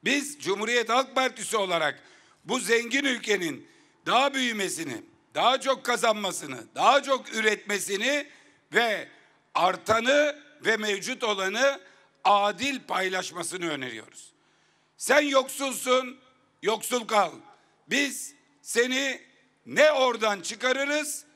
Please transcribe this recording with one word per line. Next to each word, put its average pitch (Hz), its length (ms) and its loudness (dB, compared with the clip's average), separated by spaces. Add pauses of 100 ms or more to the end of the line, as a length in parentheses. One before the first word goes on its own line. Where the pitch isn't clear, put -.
Biz 277 360 -2
Cumhuriyet 220 480 -2
Halk 240 260 0
Partisi 254 420 -2
olarak 170 460 0 (420)
bu 240 160 -2
zengin 233 440 0
ülkenin 202 640 -2 (380)
daha 262 280 2
büyümesini, 190 680 -4 (320)
daha 233 260 2
çok 269 240 -2
kazanmasını, 190 920 -2
daha 226 280 4
çok 254 320 -2
üretmesini 214 920 -2 (460)
ve 214 360 0 (460)
artanı 233 880 2 (180)
ve 220 160 0
mevcut 208 480 -4
olanı 214 560 0 (440)
adil 208 560 2
paylaşmasını 180 920 -4
öneriyoruz. 123 600 -10 (640)
Sen - 240 4
yoksulsun, 262 1000 0 (440)
yoksul 220 440 -2
kal. 202 260 2 (580)
Biz 269 440 -4 (280)
seni 254 580 -2 (460)
ne 277 260 6
oradan 226 480 2
çıkarırız 269 840 -2 (120)